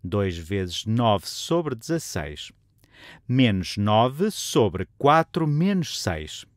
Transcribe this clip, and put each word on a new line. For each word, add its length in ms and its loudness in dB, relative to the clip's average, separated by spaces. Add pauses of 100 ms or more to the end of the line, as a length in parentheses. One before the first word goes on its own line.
Dois 340 -2
vezes 480 -6
nove 420 2
sobre 480 -2
dezesseis. 760 -6 (760)
Menos 520 2
nove 520 2
sobre 560 0 (120)
quatro 480 2
menos 520 0
seis. 460 -6 (120)